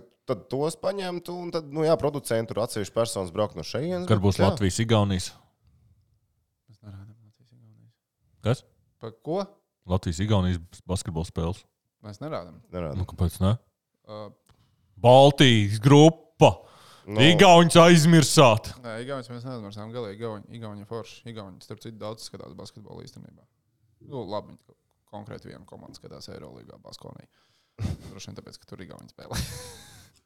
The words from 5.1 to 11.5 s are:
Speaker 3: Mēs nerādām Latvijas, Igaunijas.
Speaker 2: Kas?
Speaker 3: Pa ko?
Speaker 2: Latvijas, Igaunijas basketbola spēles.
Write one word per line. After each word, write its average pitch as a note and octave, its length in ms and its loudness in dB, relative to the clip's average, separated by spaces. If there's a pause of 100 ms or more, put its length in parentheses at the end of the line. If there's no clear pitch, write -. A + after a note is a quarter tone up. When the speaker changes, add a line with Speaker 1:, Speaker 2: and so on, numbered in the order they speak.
Speaker 3:
Mēs G#2+ 100 -20
nerādām G#2 380 -20
Latvijas, A2+ 340 -20
Igaunijas. A2+ 420 -20 (500)
Speaker 2:
Kas? - 200 -4 (400)
Speaker 3:
Pa A2+ 100 -14
ko? E3 280 -8 (460)
Speaker 2:
Latvijas, F2+ 360 -4
Igaunijas F#2 380 -2 (220)
basketbola E2 440 -8
spēles. E2 360 -8 (400)